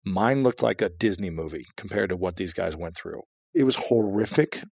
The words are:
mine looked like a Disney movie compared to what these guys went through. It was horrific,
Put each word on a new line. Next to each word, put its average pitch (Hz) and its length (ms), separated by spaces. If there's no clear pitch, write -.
mine 110 380
looked 123 220
like 107 180
a 101 80
Disney 95 400
movie 80 360
compared 101 320
to 92 80
what 87 200
these 92 160
guys 85 220
went 85 220
through. - 240
It 139 100
was 131 120
horrific, 107 960